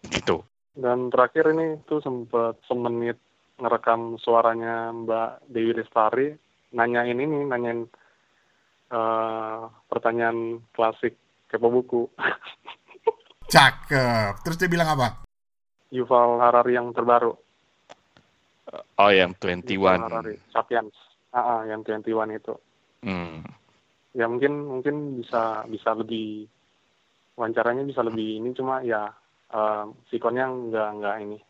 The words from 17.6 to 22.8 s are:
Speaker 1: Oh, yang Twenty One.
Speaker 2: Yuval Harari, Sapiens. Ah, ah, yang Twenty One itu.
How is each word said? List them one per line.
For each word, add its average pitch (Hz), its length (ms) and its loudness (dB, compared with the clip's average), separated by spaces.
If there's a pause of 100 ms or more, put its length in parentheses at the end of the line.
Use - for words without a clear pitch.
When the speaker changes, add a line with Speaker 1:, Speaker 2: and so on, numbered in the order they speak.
Speaker 1:
Oh, 101 160 6
yang 92 240 6
Twenty 90 400 -4
One. 95 240 4
Speaker 2:
Yuval 113 80 -6
Harari, 113 280 -8 (120)
Sapiens. 113 460 -2 (360)
Ah, 123 80 -2 (140)
ah, 113 100 -2
yang 110 220 -8
Twenty 107 260 -4
One 110 220 -2
itu. 110 240 -10 (460)